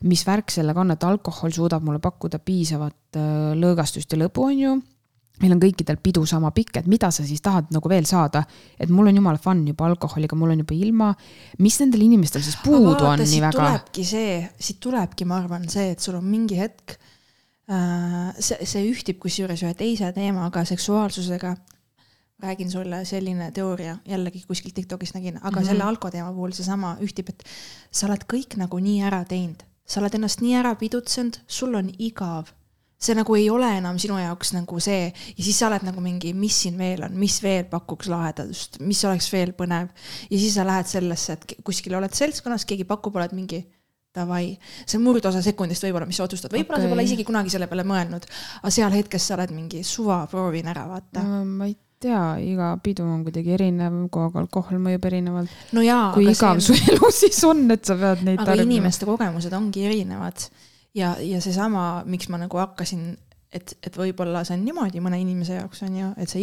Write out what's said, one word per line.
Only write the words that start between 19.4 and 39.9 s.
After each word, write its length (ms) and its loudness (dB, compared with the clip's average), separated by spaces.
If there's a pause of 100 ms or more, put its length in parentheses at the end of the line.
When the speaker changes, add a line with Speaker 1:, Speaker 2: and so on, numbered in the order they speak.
Speaker 2:
ühe 120 -4
teise 380 -2
teemaga, 480 -2
seksuaalsusega. 920 -2 (880)
Räägin 280 -8
sulle 340 -6
selline 420 -6 (100)
teooria, 380 -6 (100)
jällegi 400 -6
kuskilt 320 -10
TikTokist 400 -10
nägin, 240 -8
aga 200 -4
Speaker 1:
Mhm. 60 2
Speaker 2:
selle 180 0
alko 260 -4
teema 220 -10
puhul 200 -6
seesama 480 -6
ühtib, 300 -8
et 120 -16 (480)
sa 160 -4
oled 220 -4
kõik 300 -6
nagu 200 -4
nii 240 0
ära 220 -2
teinud. 380 -6 (240)
Sa 140 -4
oled 140 -2
ennast 260 -2
nii 140 2
ära 220 2
pidutsenud, 720 -4
sul 280 -4
on 140 -2 (100)
igav. 520 -8 (480)
See 160 0
nagu 220 2
ei 140 4
ole 260 2
enam 220 -4
sinu 200 -2
jaoks 340 -4
nagu 280 -4
see, 320 -2 (240)
ja 80 -6
siis 140 0
sa 100 2
oled 140 -2
nagu 180 -6
mingi, 340 -4
mis 180 -2 (100)
siin 160 -4
veel 260 -2
on, 140 -8
mis 240 0
veel 220 0
pakuks 440 -8
lahedust, 720 -6
mis 240 -2
oleks 280 0
veel 200 0
põnev. 360 -4 (420)